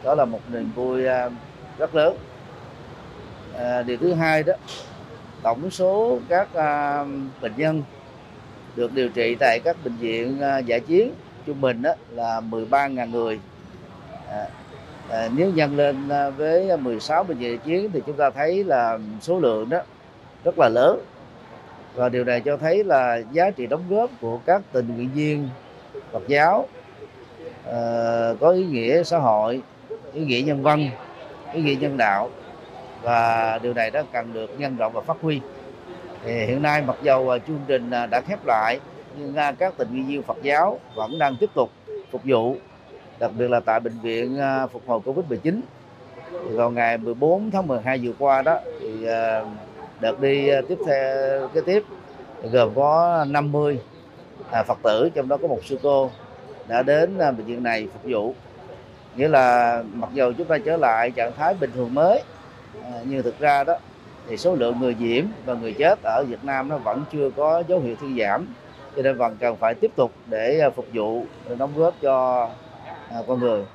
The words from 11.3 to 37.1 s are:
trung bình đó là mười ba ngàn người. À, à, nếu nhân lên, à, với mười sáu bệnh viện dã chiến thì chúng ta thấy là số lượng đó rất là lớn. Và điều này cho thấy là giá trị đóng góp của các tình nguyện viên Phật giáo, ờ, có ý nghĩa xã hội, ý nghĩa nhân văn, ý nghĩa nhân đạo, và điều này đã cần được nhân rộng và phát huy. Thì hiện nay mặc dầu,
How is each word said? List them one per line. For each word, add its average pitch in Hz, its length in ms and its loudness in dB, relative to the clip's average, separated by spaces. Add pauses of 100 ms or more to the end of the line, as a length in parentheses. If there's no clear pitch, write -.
trung 143 140 -6
bình 123 220 0
đó 156 100 2 (180)
là 117 300 -4
mười 113 240 -6
ba 139 220 2
ngàn 127 240 -4
người. 117 300 -2 (920)
À, 104 160 -8 (640)
à, 113 260 -2
nếu 180 180 4
nhân 147 220 2
lên, 143 320 2
à, 143 220 0
với 160 460 2
mười 123 240 -2
sáu 160 240 0
bệnh 165 140 -4
viện 120 140 -4
dã 120 120 -8
chiến 185 280 -2
thì 160 140 -2
chúng 147 100 -6
ta 143 140 4
thấy 160 340 0
là 120 340 2 (220)
số 175 180 -2
lượng 113 300 2
đó 160 100 -2 (680)
rất 175 140 0
là 143 100 8
lớn. 127 360 4 (920)
Và 123 140 0
điều 123 160 0
này 120 160 2
cho 143 160 0
thấy 170 280 2
là 127 380 4 (100)
giá 170 180 4
trị 131 160 -6
đóng 147 240 -2
góp 226 200 2 (100)
của 117 260 -4
các 196 160 4 (100)
tình 120 240 0
nguyện 123 180 -4
viên 147 340 -2 (640)
Phật 104 160 -6
giáo, 165 380 4 (1000)
ờ, 117 760 0
có 156 100 8
ý 185 160 4
nghĩa 139 360 2
xã 165 160 0
hội, 117 440 4 (500)
ý 156 120 -4
nghĩa 127 180 2
nhân 143 200 0
văn, 151 280 4 (640)
ý 165 100 -2
nghĩa 143 140 2
nhân 139 200 -2
đạo, 110 340 2 (720)
và 117 600 2
điều 120 120 -2
này 113 160 0
đã 147 120 -2 (100)
cần 117 200 -4
được 113 280 -8
nhân 135 160 -4
rộng 113 160 -2
và 113 80 -4
phát 160 220 -4
huy. 151 180 0 (840)
Thì 117 220 -2
hiện 131 160 0
nay 151 240 4
mặc 127 160 -2
dầu, 131 280 4